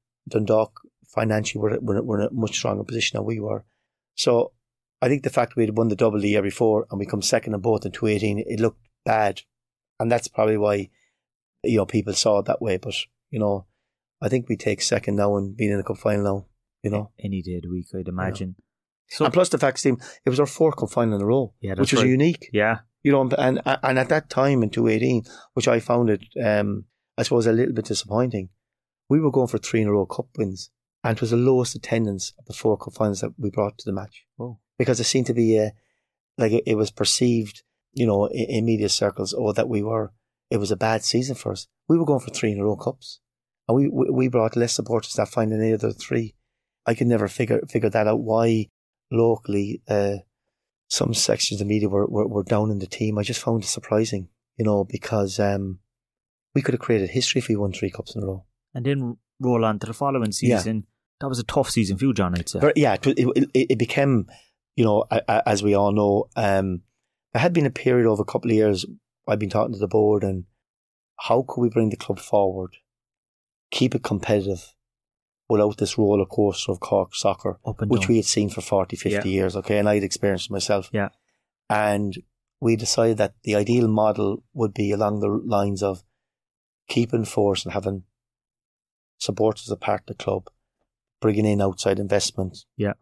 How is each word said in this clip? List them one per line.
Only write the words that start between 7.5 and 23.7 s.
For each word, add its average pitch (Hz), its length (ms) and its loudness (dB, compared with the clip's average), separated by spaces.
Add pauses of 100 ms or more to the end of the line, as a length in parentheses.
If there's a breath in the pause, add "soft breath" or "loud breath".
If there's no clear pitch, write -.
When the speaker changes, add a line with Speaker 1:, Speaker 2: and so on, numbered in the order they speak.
Speaker 1:
in 101 60 -2
both 107 260 0
in 95 60 -6
two - 160 -2
eighteen, 104 400 0
it 107 120 -6
looked 110 200 0 (260)
bad. 107 360 0 (580)
And 117 120 0
that's 120 160 0
probably 107 300 2
why, 104 320 0 (760)
you 117 140 2
know, 95 80 2
people 101 280 -2
saw 104 260 4
it 101 60 -2
that - 160 -2
way. 98 160 -2
But, - 180 -8 (360)
you 127 80 -4
know, 101 280 0 (540)
I 104 80 -2
think 123 200 -2
we 110 80 -2
take - 240 -2
second 101 360 -2
now 101 180 2
and 98 200 -4
being 107 160 0
in 101 60 0
the 92 60 -2
cup - 140 -6
final 104 260 0
now, 98 220 -2 (360)
you 104 80 -4
know. 104 220 -4 (120)
Speaker 2:
Any 98 180 -6
day 90 140 -8
of 87 80 -8
the 87 60 -10
week, 90 240 -6
I'd 92 140 -8
Speaker 1:
Yeah. 90 60 -8
Speaker 2:
imagine. 92 420 -6 (540)
So - 160 -2
Speaker 1:
And 151 80 0
plus 180 160 4
the - 80 0
fact, 135 220 0
Steve, 127 160 2 (300 loud breath)
it 139 40 0
was 127 100 0
our 143 60 4
fourth 160 320 0
cup 113 120 -4
final 113 260 0
in 98 60 -2
a 101 40 -2
row, 123 360 0
Speaker 2:
Yeah, 95 100 -6
Speaker 1:
which 95 200 0
Speaker 2:
that's - 20 0
Speaker 1:
was 117 100 4
Speaker 2:
right. 104 60 4
Speaker 1:
unique. 147 440 2
Speaker 2:
Yeah. 107 260 2 (240)
Speaker 1:
You 143 80 4
know, 139 100 6
and, 131 160 0
and, 131 240 2 (220)